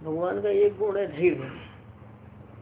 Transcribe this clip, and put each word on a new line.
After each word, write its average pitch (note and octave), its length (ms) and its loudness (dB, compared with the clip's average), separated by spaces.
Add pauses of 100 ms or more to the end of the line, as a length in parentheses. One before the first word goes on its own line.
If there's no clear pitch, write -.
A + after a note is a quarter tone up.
भगवान F3+ 380 -2
का G#3 60 0
एक G3+ 300 4
गुण G3+ 180 0
है G3+ 100 0
धैर्य। D3+ 440 0 (1120)